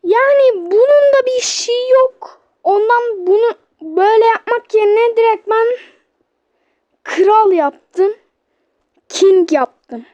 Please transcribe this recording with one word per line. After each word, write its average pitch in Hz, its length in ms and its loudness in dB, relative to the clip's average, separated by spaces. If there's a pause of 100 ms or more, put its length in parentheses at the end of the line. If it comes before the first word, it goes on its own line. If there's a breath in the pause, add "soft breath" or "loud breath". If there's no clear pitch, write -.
Yani 523 500 2
bunun 523 600 2
da 508 120 0
bir 508 160 -4
şey 494 480 -6
yok. 523 500 -2 (240)
Ondan 427 640 -2
bunu 427 240 2 (300)
böyle 392 460 0
yapmak 453 480 -4
yerine 440 420 2
direkt 440 320 0
ben 453 180 0 (1400)
kral 403 500 0
yaptım. 349 600 -4 (960)
King 370 440 2
yaptım. 247 600 -6